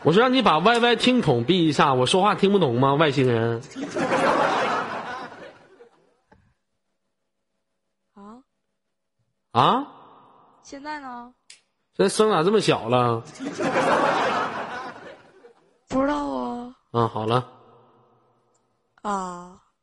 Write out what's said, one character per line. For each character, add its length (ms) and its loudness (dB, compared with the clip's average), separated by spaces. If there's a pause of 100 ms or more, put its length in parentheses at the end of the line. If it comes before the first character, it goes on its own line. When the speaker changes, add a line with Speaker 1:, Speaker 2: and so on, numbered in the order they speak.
Speaker 1:
我 80 4
说 100 6
让 120 4
你 80 2
把 180 4
Y 200 4
Y 180 2
听 240 2
筒 240 0
闭 220 2
一 40 2
下， 220 4
我 120 2
说 160 2
话 140 2
听 160 2
不 80 4
懂 200 2
吗？ 160 4
外 140 4
星 160 2
人。 360 0 (4000)
Speaker 2:
啊？ 300 -20 (1120)
Speaker 1:
啊？ 340 4 (760)
Speaker 2:
现 220 -18
在 160 -12
呢？ 340 -16 (640)
Speaker 1:
现 100 0
在 40 0
声 200 0
咋 140 0
这 80 2
么 80 4
小 300 -2
了？ 340 2 (2750)
Speaker 2:
不 140 -2
知 60 0
道 280 -4
啊。 400 -10 (160)
Speaker 1:
啊， 160 0
好 180 -6
了。 240 0 (1500)
Speaker 2:
啊。 560 -8 (240)